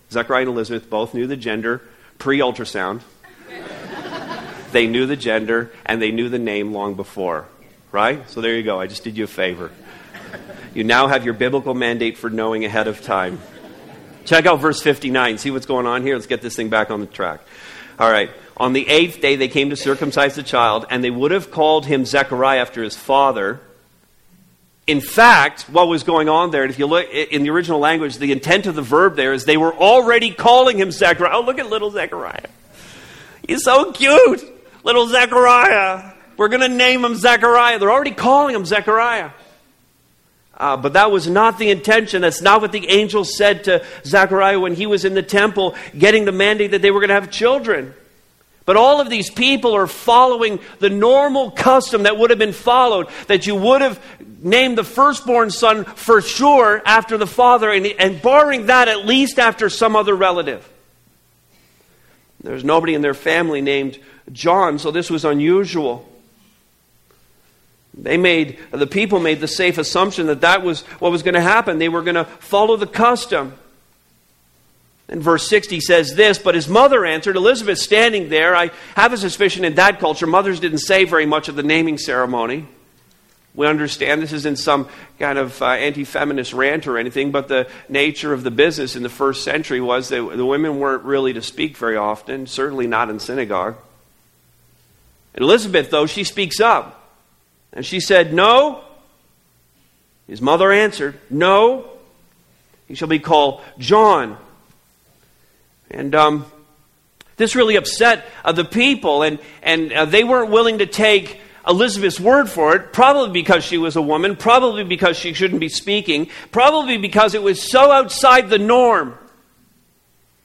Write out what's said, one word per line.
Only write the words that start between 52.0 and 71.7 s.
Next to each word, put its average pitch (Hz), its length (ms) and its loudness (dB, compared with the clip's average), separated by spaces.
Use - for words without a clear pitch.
that 208 140 2
would 233 120 4
have 226 100 4
been 214 140 0
followed, 240 560 2
that 196 180 2
you 208 100 -2
would 240 260 4
have 262 200 -2
named 233 360 0
the 220 80 -2
firstborn 240 640 0
son 214 320 2
for - 380 0
sure 240 640 2
after 220 320 2
the 208 100 -2
father, 240 420 4
and, 196 160 0
and 190 360 -2
barring 269 460 4
that, 247 200 6
at 208 180 -2
least 262 320 0
after 226 320 2
some 220 280 0
other 202 180 2
relative. 175 520 -2
There's 131 220 -12
nobody 160 300 0
in 147 80 -2
their 143 120 -2
family 160 480 -2
named 139 380 -4
John, 165 480 0
so 151 120 -6
this 170 180 -4
was 160 160 -4
unusual. 151 840 0
They - 220 -6
made, 165 440 -2
the 139 160 -4
people 196 320 -2
made 156 220 -2
the 156 60 -6
safe 180 300 -2
assumption 175 500 -2
that 143 140 -2
that 185 220 2
was 170 200 -4
what 175 120 0
was 170 100 -2
gonna 175 200 0
happen. 190 380 0